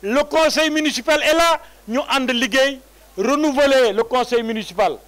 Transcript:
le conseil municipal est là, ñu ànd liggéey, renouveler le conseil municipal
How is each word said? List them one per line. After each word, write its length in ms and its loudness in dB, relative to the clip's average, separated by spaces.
le 200 0
conseil 480 0
municipal 520 -2
est 120 2
là, 260 2
ñu 200 -2
ànd 220 -2
liggéey, 480 0
renouveler 760 2
le 120 0
conseil 380 0
municipal 640 -2